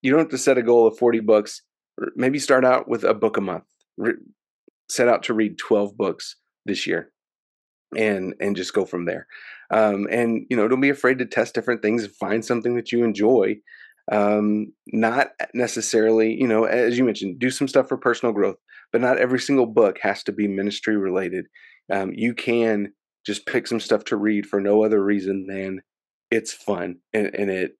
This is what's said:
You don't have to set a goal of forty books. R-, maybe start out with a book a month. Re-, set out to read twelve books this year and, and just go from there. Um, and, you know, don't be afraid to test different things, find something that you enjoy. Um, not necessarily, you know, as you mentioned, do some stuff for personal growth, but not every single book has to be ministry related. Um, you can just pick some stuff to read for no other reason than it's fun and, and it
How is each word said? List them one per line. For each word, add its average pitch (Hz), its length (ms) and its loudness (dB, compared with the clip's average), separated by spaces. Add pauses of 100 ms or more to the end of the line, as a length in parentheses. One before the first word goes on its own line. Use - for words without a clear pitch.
You 127 100 2
don't 151 80 6
have 156 100 0
to 131 80 -4
set 131 200 4
a 123 40 0
goal 117 240 6
of 110 120 2
forty 117 220 4
books. 107 420 2 (380)
R-, 104 160 -4
maybe 131 220 0
start 131 260 4
out 127 240 2
with 113 160 -4
a - 100 2
book 110 220 -2
a 110 60 0
month. 92 220 -6 (340)
Re-, 107 160 -2 (720)
set 120 200 2
out 117 160 2
to 123 100 -2
read 110 240 0
twelve 101 380 0
books - 400 -6 (280)
this 98 220 -6
year 90 260 -4 (840)
and, 101 440 -2
and 101 160 -2
just 90 160 -8
go 98 140 0
from 90 180 -6
there. 87 220 -6 (440)
Um, 104 400 2
and, 117 400 -2
you 127 60 0
know, 110 120 2
don't 127 120 2
be 139 100 2
afraid 131 280 0
to 123 80 -4
test 117 280 -2
different 117 280 -2
things, 110 240 0 (120)
find 107 260 -4
something 120 320 -2
that 117 160 -6
you 120 120 2
enjoy. 107 520 2 (540)
Um, 104 640 0 (160)
not 113 400 0 (260)
necessarily, 113 800 2
you 131 120 0
know, 113 180 2
as 120 340 2
you 131 60 4
mentioned, 104 340 -2
do 127 120 -2
some 135 180 -4
stuff 131 200 2
for 135 80 -2
personal 120 360 0
growth, 101 240 0 (360)
but 117 80 2
not 127 180 2
every 127 220 0
single 131 260 2
book 110 360 2
has 104 220 -2
to 101 80 -4
be 104 160 -2
ministry 101 480 -2
related. 92 500 -2 (460)
Um, 95 220 -2
you 117 200 -2
can 113 580 0 (320)
just - 220 -8
pick 117 200 -2
some 117 140 -2
stuff 107 260 0
to 117 100 -2
read 104 300 0
for 101 140 -2
no 104 240 4
other 107 180 2
reason 98 440 -2
than 95 340 -8 (500)
it's 110 220 -2
fun 90 440 -6 (160)
and, 104 220 -2
and 101 160 -2
it 92 300 -4